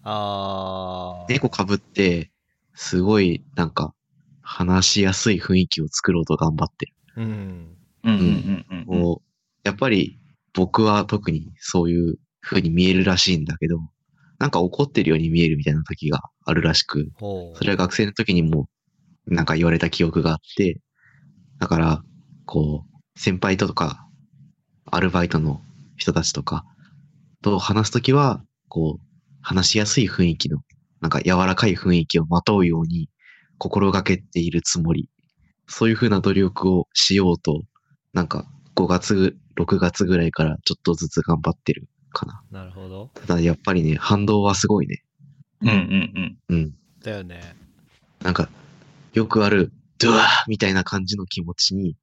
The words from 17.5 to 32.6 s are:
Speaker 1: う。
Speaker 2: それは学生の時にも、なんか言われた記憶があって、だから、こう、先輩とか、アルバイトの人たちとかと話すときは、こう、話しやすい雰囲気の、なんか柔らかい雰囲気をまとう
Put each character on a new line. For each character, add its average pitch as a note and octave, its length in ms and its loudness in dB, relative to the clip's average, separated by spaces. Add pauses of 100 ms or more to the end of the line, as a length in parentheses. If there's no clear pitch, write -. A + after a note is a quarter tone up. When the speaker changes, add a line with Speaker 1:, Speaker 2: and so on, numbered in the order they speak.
Speaker 1:
う。 - 40 -20
Speaker 2:
そ - 60 -6
れ G2+ 80 0
は F#2 60 0
学 F#2 160 -2
生 G#2+ 140 0
の G#2 60 -8
時 G#2+ 200 -2
に E2+ 100 4
も、 D#2 240 0 (600)
な F2 160 0
ん - 20 0
か D#2+ 100 -2
言 E2 100 0
わ E2+ 60 4
れ E2 80 2
た E2 100 0
記 - 140 -2
憶 D#2+ 200 0
が D#2+ 80 2
あ D#2 40 0
っ - 20 -8 (200)
て、 F#2 240 0 (760)
だ - 80 -6
か E2 100 0
ら、 D#2+ 260 0 (420)
こ D2+ 460 -2
う、 - 280 -20
先 F#2 180 0
輩 F#2+ 180 2
と G2 180 -2
か、 - 340 -6 (840)
ア F2 80 0
ル F#2 120 0
バ F2 140 0
イ E2+ 40 -4
ト D#2+ 100 0
の D2+ 220 -4 (360)
人 - 160 -2
た E2 100 0
ち - 80 -2
と C#2+ 100 -6
か - 240 -6 (760)
と G2+ 160 2
話 G#2 300 0
す - 20 -10
と A#2+ 100 0
き C3 120 2
は、 C#3 300 2 (260)
こ D#2+ 300 -2
う、 - 60 -20 (360)
話 F#2 300 0
し A2 60 2
や G#2+ 80 2
す C3+ 160 2
い F#2+ 80 2
雰 F2+ 160 2
囲 E2 120 2
気 - 120 -6
の、 D2+ 120 -4 (400)
な D#2+ 60 -4
ん - 40 0
か D2 100 0
柔 F2+ 100 0 (140)
ら F#2 100 2
か A2+ 120 2
い F2+ 80 2
雰 F2+ 180 2
囲 E2 140 2
気 E2+ 120 2
を D#2+ 60 0
ま F2 160 2
と G#2 160 2
う F#2 80 6